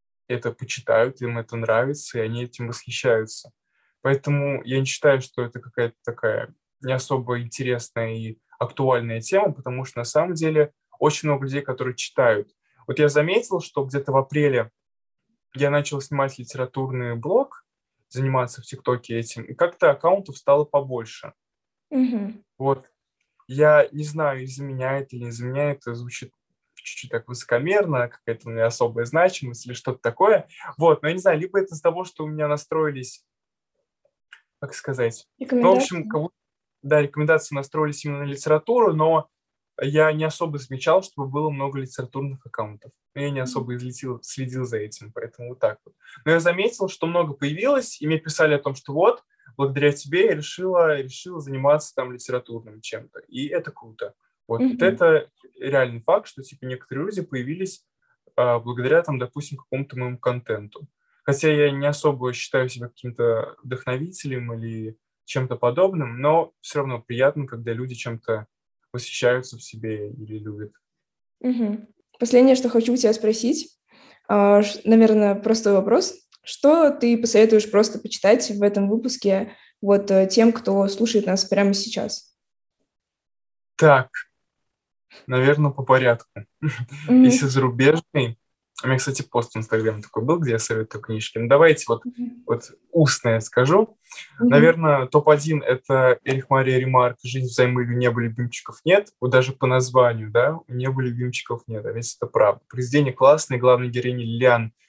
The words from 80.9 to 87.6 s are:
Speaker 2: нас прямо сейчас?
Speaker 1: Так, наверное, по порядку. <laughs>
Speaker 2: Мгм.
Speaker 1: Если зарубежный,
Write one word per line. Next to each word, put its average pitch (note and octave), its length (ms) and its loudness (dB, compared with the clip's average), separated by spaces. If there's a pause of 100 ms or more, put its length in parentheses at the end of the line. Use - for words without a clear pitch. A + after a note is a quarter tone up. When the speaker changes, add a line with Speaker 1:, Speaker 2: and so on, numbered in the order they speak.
Speaker 2:
нас F#3+ 180 0
прямо G3+ 300 2
сейчас? - 580 -6 (1400)
Speaker 1:
Так, C#3 320 6 (1200)
наверное, C#3 440 4
по C3+ 120 -8
порядку. B2 460 4 (320)
<laughs> - 480 -6
Speaker 2:
Мгм. B3+ 160 8
Speaker 1:
Если B3 220 6
зарубежный, C3 920 2 (460)